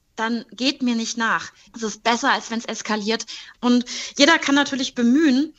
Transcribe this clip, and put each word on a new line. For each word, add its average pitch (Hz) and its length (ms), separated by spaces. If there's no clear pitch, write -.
dann 226 360
geht 262 300
mir 247 120
nicht 226 220
nach. 220 360
Es 226 80
ist 214 200
besser, 240 300
als 202 180
wenn's 233 160
eskaliert. 220 580
Und 240 240
jeder 302 200
kann 285 160
natürlich 277 400
bemühen, 269 640